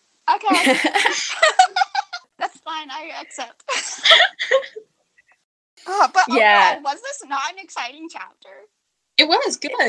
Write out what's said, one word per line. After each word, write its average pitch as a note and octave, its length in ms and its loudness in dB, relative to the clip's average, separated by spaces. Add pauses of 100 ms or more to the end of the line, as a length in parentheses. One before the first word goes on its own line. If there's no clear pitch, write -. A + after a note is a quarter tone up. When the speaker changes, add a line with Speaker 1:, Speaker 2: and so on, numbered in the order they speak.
(320)
Speaker 1:
Okay. F#4+ 420 2
Speaker 2:
<laughs> - 100 -2
Speaker 1:
<laughs> - 1500 0
That's - 220 -8
fine, D#4 320 -12
I D#4 200 -14 (100)
accept. - 460 -16
<laughs> C5 60 -6 (2250)
Uh, F#4 260 2
but F#4 160 4
Speaker 2:
Yeah. G#3 480 6
Speaker 1:
overall, C#4+ 60 -16
was C#4+ 180 -6
this C5+ 260 -12
not C#4 240 -6
an F#4+ 80 -20
exciting D#4 520 -12
chapter? - 380 -20 (680)
Speaker 3:
It D4+ 100 4
was F4+ 300 0
good. - 140 -10 (180)